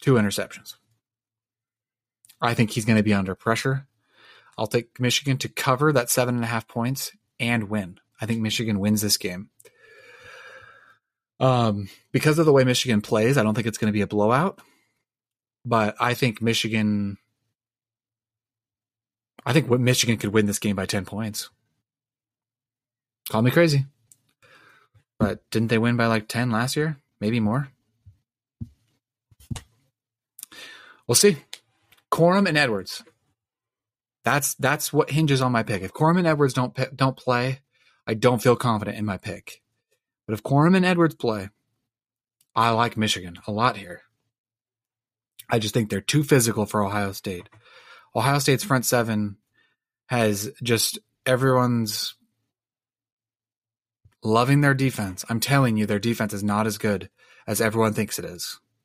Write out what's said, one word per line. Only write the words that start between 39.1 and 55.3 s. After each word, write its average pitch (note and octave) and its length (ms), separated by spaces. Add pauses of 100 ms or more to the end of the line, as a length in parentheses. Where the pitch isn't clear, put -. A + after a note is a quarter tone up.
pick. - 460 (640)
But G#2+ 80
if - 80
Corum D#3 340
and F3+ 80
Edwards E3+ 300
play, G#2+ 360 (1040)
I A#2 160
like A2+ 260
Michigan F#2 500
a A2 60
lot A2 240
here. F2+ 260 (1500)
I A#2+ 100
just G#2+ 160
think A2 160
they're G2 100
too D3 240
physical A#2 400
for G#2 180
Ohio G2+ 300
State. F#2 360 (640)
Ohio C3+ 240
State's C#3 260
front B2+ 200
seven A2 520 (720)
has G#2+ 440 (120)
just, A#2 360 (280)
everyone's B2 880 (2000)
loving A#2+ 380
their C#3+ 140
defense. A#2 540
I'm A2+ 120